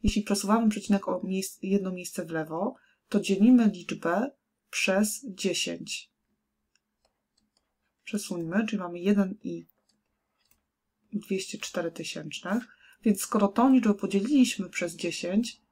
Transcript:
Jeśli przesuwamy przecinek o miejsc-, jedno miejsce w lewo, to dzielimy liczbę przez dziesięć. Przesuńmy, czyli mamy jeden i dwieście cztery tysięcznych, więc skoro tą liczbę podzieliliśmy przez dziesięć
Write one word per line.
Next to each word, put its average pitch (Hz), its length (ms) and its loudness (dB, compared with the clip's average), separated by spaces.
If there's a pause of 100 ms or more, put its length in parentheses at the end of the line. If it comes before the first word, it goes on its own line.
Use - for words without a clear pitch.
Jeśli 208 200 2
przesuwamy 214 480 2
przecinek 202 380 -2
o 185 160 -2
miejsc-, 190 380 -6
jedno 190 300 0
miejsce 180 320 -8
w 160 60 -12
lewo, 160 440 -4 (340)
to 208 120 2
dzielimy 220 480 6
liczbę 185 600 -2 (400)
przez 208 540 0
dziesięć. - 880 -6 (1900)
Przesuńmy, 185 600 -2
czyli 214 160 -4
mamy 175 180 -8
jeden 196 420 2
i 170 240 -8 (1500)
dwieście 202 460 -6
cztery 170 340 -6
tysięcznych, 165 840 -8 (260)
więc 202 180 2
skoro 202 280 2
tą 254 240 4
liczbę 220 220 4
podzieliliśmy 202 760 2
przez 170 280 -6
dziesięć 180 760 -2